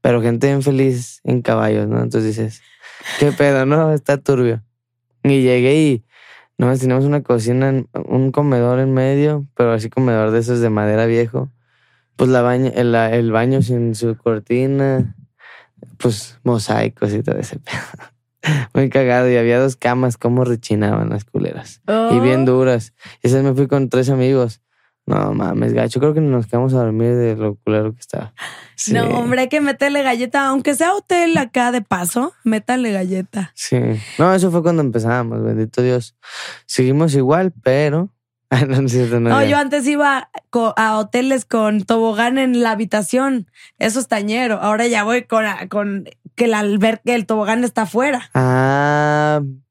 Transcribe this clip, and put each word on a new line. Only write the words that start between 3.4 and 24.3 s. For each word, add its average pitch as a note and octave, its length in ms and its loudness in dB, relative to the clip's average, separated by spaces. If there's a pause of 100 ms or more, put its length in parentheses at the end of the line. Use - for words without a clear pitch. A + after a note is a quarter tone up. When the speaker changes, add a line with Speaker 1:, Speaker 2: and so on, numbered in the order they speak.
Speaker 1:
no? D#3 260 2
Está C#3+ 260 0
turbio". B2 440 0 (640)
Y C#3 180 2
llegué B2+ 400 4
y, C3+ 220 0 (520)
no, B2+ 220 2
teníamos B2+ 260 2
una C#3+ 200 0
cocina, B2 460 0
en, C3+ 180 -2 (160)
un C3 260 0
comedor B2+ 480 2
en C3 160 0
medio, C#3 500 0 (120)
pero A#2+ 160 2
así A2 180 -4
comedor A2+ 400 0
de A2+ 80 2
esos A#2 220 0
de A#2 100 2
madera G#2+ 360 0
viejo. A#2 440 -2 (640)
Pues B2+ 160 2
la B2+ 120 4
baña-, B2 340 2
el, A#2+ 160 2
la, A2+ 200 2
el A#2 200 0
baño B2+ 280 2
sin A#2 360 -2
su A2+ 200 -2
cortina, B2+ 1000 -2 (840)
pues - 460 -4
mosaicos A2 680 -2
y A2 120 -2
todo - 140 -2
ese - 200 -10
pedo. - 180 -12 (680)
<laughs> D3 320 -2
Muy C3+ 140 2
cagado. B2+ 420 2
Y B2 60 4
había A#2+ 220 2
dos C3 180 0
camas, B2 400 0
cómo B2 280 0
rechinaban A2 680 -2
las G#2+ 140 -6
culeras. - 580 -8 (300)
Y A#2+ 80 4
bien C3 280 2
Speaker 2:
Oh. B2+ 40 4
Speaker 1:
duras. B2+ 420 0 (280)
Y - 40 -2
esa B2 100 2
vez C3+ 80 2
me C#3 100 2
fui C3+ 120 2
con C3+ 240 0
tres C3 200 2
amigos. B2+ 520 2 (420)